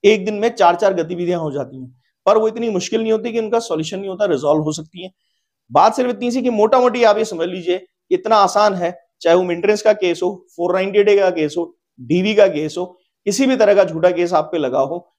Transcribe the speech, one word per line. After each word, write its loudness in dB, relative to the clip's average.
एक 4
दिन -4
में -2
चार 2
चार 2
गतिविधियां -4
हो -6
जाती -10
हैं, -16
पर 4
वो 0
इतनी -4
मुश्किल -2
नहीं -2
होती -2
कि -2
उनका -2
सॉल्यूशन -6
नहीं -8
होता, -4
रिजॉल्व 0
हो -4
सकती -14
हैं। -16
बात 4
सिर्फ -2
इतनी -4
सी -4
कि 0
मोटा 2
मोटी 2
आप 4
ये 0
समझ -6
लीजिए, -4
इतना 0
आसान 2
है, -4
चाहे 4
वो 2
मेंटेनेंस -2
का 4
केस -2
हो, -2
फ़ोर -2
नाइंटी 0
एट 4
ए 4
का 2
केस -4
हो, -8
डीवी 0
का 6
केस -4
हो, -6
किसी 0
भी 2
तरह 4
का 6
झूठा 0
केस -2
आप 0
पे -2
लगा -2
हो -4